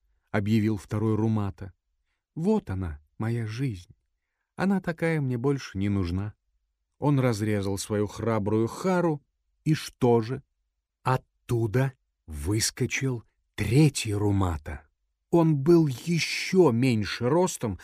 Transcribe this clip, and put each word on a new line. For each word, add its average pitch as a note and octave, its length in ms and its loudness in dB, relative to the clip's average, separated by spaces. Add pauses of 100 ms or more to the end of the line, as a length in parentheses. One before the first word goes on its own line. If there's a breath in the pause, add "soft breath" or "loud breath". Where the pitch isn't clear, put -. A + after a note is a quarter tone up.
(300)
объявил G#2+ 460 2
второй A2 400 -2
Румата. G#2 560 -2 (640)
«Вот G3 340 -2
она, F2+ 320 -6 (160)
моя A2+ 300 -4
жизнь. G#2+ 500 -8 (600)
Она F#3+ 260 2
такая E3 400 -2
мне B2+ 160 -2
больше C3+ 400 -2
не G2+ 100 0
нужна». G2 460 -2 (640)
Он C#3 220 2
разрезал G#2 580 0
свою G#2 280 -2
храбрую A2 600 0
хару, F3 560 -2 (420)
и D#3 100 2
что A#2+ 460 2
же? B2+ 220 -6 (600)
Оттуда B2+ 880 -2 (340)
выскочил A2 960 -4 (300)
третий A2 600 2
Румата. G2 680 0 (480)
Он E3 260 4
был D#3+ 300 4
ещё D#3+ 840 0
меньше A#2 580 0
ростом D3+ 560 -2